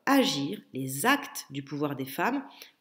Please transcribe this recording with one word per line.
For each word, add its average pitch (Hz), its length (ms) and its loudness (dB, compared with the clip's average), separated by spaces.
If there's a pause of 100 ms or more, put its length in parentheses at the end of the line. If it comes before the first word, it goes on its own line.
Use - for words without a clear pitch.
agir, 202 560 2 (140)
les 135 320 -2
actes - 440 0
du 139 120 -8
pouvoir 143 340 -4
des 135 80 -4
femmes, 240 400 0 (360)